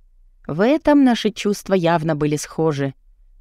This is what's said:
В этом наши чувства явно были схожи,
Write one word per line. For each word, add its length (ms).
В 140
этом 440
наши 260
чувства 440
явно 420
были 200
схожи, 580